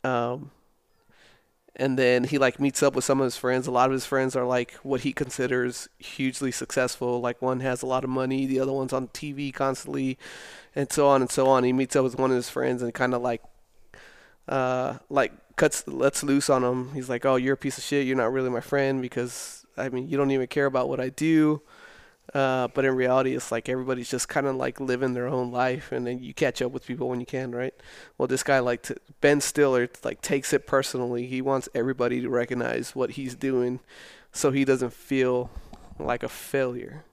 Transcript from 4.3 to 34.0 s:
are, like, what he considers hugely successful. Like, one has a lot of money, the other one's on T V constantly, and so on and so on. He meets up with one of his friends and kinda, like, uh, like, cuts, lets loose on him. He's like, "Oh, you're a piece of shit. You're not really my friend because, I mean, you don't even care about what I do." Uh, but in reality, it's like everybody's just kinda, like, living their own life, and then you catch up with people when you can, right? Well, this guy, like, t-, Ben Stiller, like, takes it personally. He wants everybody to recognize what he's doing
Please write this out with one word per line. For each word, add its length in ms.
are, 100
like, 280
what 200
he 100
considers 760
hugely 520
successful. 680
Like, 200
one 200
has 220
a 40
lot 160
of 80
money, 360
the 140
other 120
one's 200
on 160
T 240
V 200
constantly, 640
and 180
so 140
on 160
and 80
so 160
on. 180
He 80
meets 220
up 100
with 140
one 120
of 60
his 140
friends 320
and 100
kinda, 260
like, 240
uh, 500
like, 240
cuts, 300
lets 380
loose 260
on 140
him. 280
He's 160
like, 160
"Oh, 120
you're 180
a 20
piece 220
of 60
shit. 220
You're 100
not 160
really 180
my 100
friend 400
because, 640
I 140
mean, 180
you 80
don't 160
even 160
care 180
about 220
what 120
I 100
do." 520
Uh, 360
but 160
in 100
reality, 400
it's 160
like 180
everybody's 400
just 200
kinda, 240
like, 280
living 340
their 120
own 240
life, 400
and 160
then 160
you 100
catch 300
up 80
with 160
people 220
when 120
you 60
can, 260
right? 220
Well, 120
this 160
guy, 160
like, 220
t-, 120
Ben 200
Stiller, 480
like, 180
takes 300
it 120
personally. 640
He 160
wants 320
everybody 460
to 100
recognize 640
what 180
he's 220
doing 460